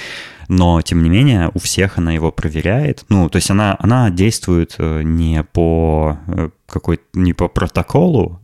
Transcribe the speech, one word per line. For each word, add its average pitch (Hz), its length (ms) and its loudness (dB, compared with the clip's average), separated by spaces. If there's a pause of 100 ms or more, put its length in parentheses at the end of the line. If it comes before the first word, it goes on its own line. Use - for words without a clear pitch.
(480)
Но, 87 340 4
тем 85 200 0
не 82 80 4
менее, 107 440 2
у - 40 -4
всех - 400 -2
она 82 140 0
его 80 180 -2
проверяет. 85 800 -2
Ну, 95 200 4
то - 100 -2
есть - 120 -2
она, 98 300 0
она 117 300 2
действует, 90 680 0
э, 78 240 -2
не 80 400 0
по, 80 760 0 (100)
э, 85 220 -4 (180)
какой-, - 320 -4 (140)
не 90 180 0
по 90 160 -2
протоколу, 90 960 0